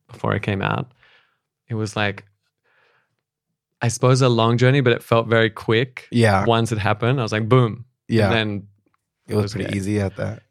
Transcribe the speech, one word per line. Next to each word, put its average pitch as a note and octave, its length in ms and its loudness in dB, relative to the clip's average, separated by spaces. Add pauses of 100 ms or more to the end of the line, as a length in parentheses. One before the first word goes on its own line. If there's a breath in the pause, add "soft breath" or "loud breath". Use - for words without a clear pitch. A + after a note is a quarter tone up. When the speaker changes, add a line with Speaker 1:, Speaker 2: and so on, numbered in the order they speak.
Speaker 1:
before - 260 -4
I G2+ 60 -2
came G2+ 220 -4
out. - 300 -4 (800 soft breath)
It A#2 60 -8
was, G#2+ 200 -6
like, G2+ 300 -4 (1600)
I A#2+ 60 0
suppose B2+ 340 2
a B2+ 80 4
long A#2 280 2
journey, B2+ 240 4
but A#2+ 120 4
it - 100 -6
felt A#2 240 0
very A2+ 220 2
quick. A#2 640 -4
Speaker 2:
Yeah. G#2+ 340 2
Speaker 1:
Once A2+ 260 2
it A2 60 -4
happened, A2 420 0
I A#2+ 40 -2
was G#2 80 -6
like, G#2+ 180 -2
"Boom." A#2+ 360 2 (220)
Speaker 2:
Yeah. A2 180 2
Speaker 1:
And A2 100 2
then G#2 320 -4 (600)
Speaker 2:
It - 80 -6
was G#2+ 80 2
Speaker 1:
was G2+ 100 -6
Speaker 2:
pretty - 160 -6
Speaker 1:
good. G2+ 80 -4
Speaker 2:
easy G2+ 240 -2
at F#2+ 160 -4
that. G#2 340 -8